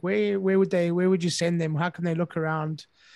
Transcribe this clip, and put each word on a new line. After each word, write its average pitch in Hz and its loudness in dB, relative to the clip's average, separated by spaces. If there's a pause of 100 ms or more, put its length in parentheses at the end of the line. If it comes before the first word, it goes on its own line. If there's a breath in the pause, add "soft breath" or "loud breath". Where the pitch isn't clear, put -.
where, 202 0
where 190 2
would 190 2
they, 175 2
where 180 2
would 185 2
you 175 0
send 170 0
them? 156 -2
How 170 0
can 170 -8
they 170 -2
look 170 -4
around, 156 -4 (280 loud breath)